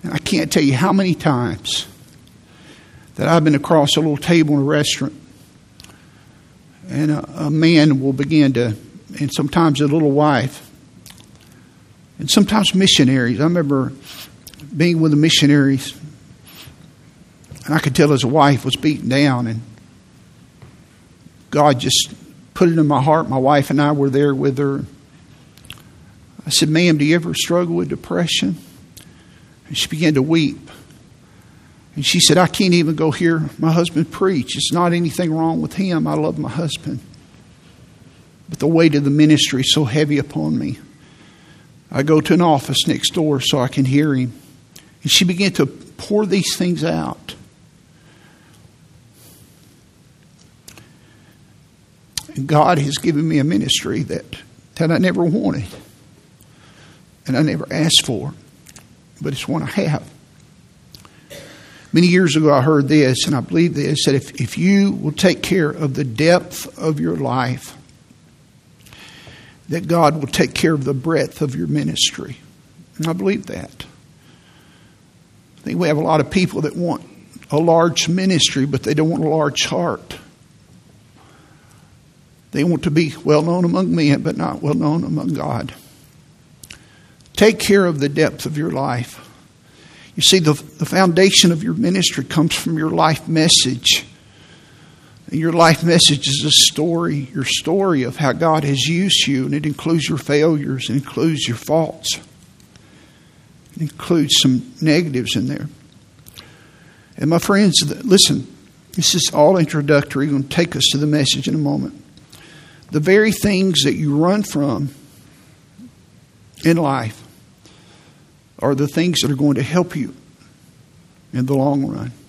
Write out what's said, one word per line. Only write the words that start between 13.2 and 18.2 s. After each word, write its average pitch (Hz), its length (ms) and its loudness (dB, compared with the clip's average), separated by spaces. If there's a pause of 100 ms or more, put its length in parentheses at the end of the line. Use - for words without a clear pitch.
I 147 40 2
remember 143 500 0 (840)
being 165 240 2
with 160 120 4
the 147 40 4
missionaries, 143 800 2 (1700)
and 190 100 -4
I 160 40 2
could 131 180 -2
tell 151 140 4
his 131 160 2